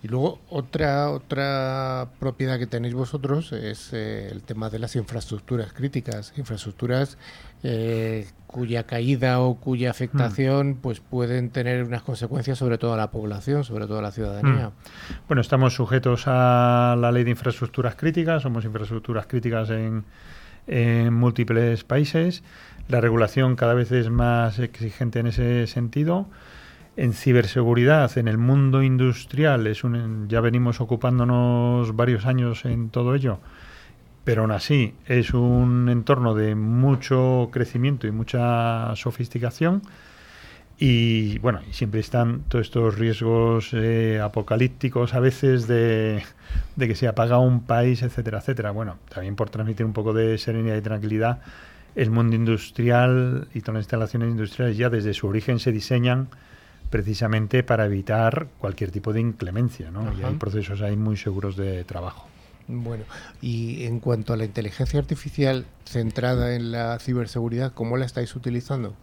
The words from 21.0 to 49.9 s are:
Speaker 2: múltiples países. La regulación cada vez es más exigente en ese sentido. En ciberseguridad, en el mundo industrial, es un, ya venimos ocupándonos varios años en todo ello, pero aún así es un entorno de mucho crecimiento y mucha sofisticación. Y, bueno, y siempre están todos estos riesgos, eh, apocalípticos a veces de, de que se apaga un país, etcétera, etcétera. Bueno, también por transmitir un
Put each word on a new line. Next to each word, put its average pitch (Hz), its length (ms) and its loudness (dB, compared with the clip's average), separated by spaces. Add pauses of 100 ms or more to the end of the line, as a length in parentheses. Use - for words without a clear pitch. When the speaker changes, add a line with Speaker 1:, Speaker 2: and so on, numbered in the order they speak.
Speaker 2:
múltiples 117 680 2
países. 160 600 0 (440)
La 120 140 2
regulación 117 520 4
cada 117 200 2
vez 120 180 2
es 120 160 2
más 117 520 2
exigente 117 580 -4
en 117 80 0
ese 120 400 2
sentido. 151 600 -2 (680)
En 120 160 2
ciberseguridad, 120 1040 4
en 117 120 2
el 110 100 2
mundo 135 440 4
industrial, 127 840 2
es 107 180 -2
un, 113 460 -2
ya 113 100 4
venimos 120 400 2
ocupándonos 123 1160 2
varios 117 280 2
años 123 400 0
en 117 240 -2
todo 123 260 0
ello, 131 260 0 (840)
pero 110 180 2
aún 110 100 2
así 117 420 0 (120)
es 120 280 2
un 123 560 4
entorno 120 440 2
de 107 200 2
mucho 127 1000 2
crecimiento 123 540 0
y 107 40 0
mucha 117 840 0
sofisticación. 123 840 -2 (1000)
Y, 117 600 4
bueno, 113 280 0
y - 60 -8
siempre 107 260 -2
están 120 480 0
todos 117 180 0
estos 113 300 0
riesgos, 113 760 2
eh, 113 500 2
apocalípticos 113 920 0
a 127 80 2
veces 127 460 2
de, 110 560 2 (540)
de 127 120 0
que 113 60 0
se 123 140 0
apaga 117 300 4
un 127 260 4
país, 120 380 2
etcétera, 110 360 -4
etcétera. 117 320 -4
Bueno, 104 260 -6 (160)
también 95 220 -8
por 107 160 -4
transmitir 110 340 -4
un 110 80 -2